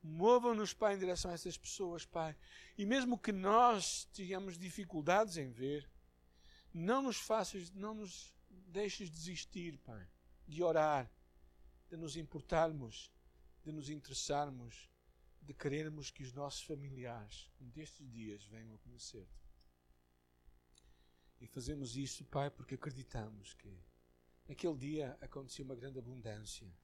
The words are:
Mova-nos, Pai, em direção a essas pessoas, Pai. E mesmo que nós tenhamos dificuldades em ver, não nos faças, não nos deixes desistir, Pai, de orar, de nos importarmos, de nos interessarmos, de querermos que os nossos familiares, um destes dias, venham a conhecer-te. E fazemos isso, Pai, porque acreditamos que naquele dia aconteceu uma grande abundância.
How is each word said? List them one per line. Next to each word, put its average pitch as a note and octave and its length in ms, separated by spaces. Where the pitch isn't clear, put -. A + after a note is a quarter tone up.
Mova-nos, G#3+ 720
Pai, G3+ 200
em G3 40
direção F3+ 320
a F3 40
essas E3+ 220
pessoas, E3+ 480
Pai. D#3+ 320
E G3+ 80
mesmo B3 340
que - 140
nós G#3 800
tenhamos F#3+ 460
dificuldades F3+ 800
em C3+ 140
ver, C3+ 380
não G3+ 280
nos B3+ 160
faças, G3 520
não G3+ 240
nos G#3 400
deixes F#3+ 580
desistir, D#3+ 720
Pai, G#2 300
de D#3 160
orar, D3+ 480
de E3+ 80
nos D#3+ 200
importarmos, D#3 960
de D#3 80
nos D3+ 180
interessarmos, C#3 1000
de D3 140
querermos D3+ 560
que - 120
os B2+ 100
nossos C#3 300
familiares, B2+ 880
um B2 80
destes D3 420
dias, G#2+ 340
venham A2 300
a G#2+ 40
conhecer-te. - 640
E A#2+ 60
fazemos B2+ 500
isso, C3+ 280
Pai, C#3+ 260
porque - 240
acreditamos A2+ 800
que - 180
naquele D3+ 280
dia C#3+ 440
aconteceu C3+ 440
uma C3 120
grande C3 220
abundância. G#2+ 720